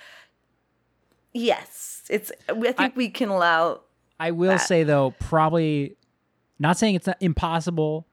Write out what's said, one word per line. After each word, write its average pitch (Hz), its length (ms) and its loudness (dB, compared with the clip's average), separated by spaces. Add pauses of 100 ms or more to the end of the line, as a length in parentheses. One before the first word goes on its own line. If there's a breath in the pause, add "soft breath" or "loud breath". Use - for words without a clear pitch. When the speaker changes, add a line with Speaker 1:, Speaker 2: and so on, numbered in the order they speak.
(1300 loud breath)
Speaker 1:
Yes, - 760 -4
it's. - 220 -4 (240)
We, 233 140 0
I 247 40 0
think 262 200 0
Speaker 2:
I, - 40 -16
Speaker 1:
we 247 120 0
can 214 220 -4
allow 170 500 2 (400)
Speaker 2:
I 165 100 -2
will 175 200 2
Speaker 1:
that. 185 80 2
Speaker 2:
say 170 260 2
though, 143 340 2
probably 156 760 0 (640)
not 156 180 2
saying 214 160 2
it's 170 140 -2
not 185 120 -2
impossible 160 920 -2